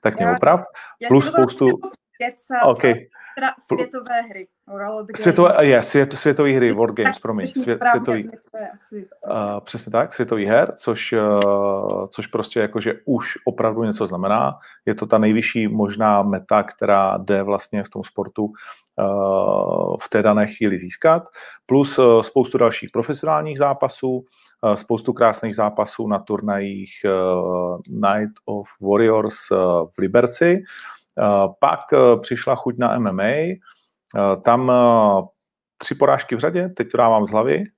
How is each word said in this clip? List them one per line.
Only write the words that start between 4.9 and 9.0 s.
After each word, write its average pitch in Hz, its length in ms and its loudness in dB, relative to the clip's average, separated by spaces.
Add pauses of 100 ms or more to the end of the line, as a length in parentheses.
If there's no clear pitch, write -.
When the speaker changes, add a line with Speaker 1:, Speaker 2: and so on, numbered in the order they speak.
Speaker 2:
Games. - 140 -12
Speaker 1:
Světové, 170 440 6
je, 131 140 6
svět-, 139 360 0
světový 143 380 2
hry, 123 200 4
World 110 220 0
Games, 104 220 -2
Speaker 2:
Tak, - 40 -20
Speaker 1:
promiň. 107 240 -6
Speaker 2:
když - 180 -6
Speaker 1:
Svět-, 120 120 -2
Speaker 2:
správně, 240 160 -2
Speaker 1:
světový, 233 320 -2 (280)
Speaker 2:
to 220 60 -16
je 208 120 -12
asi 202 400 -18 (200)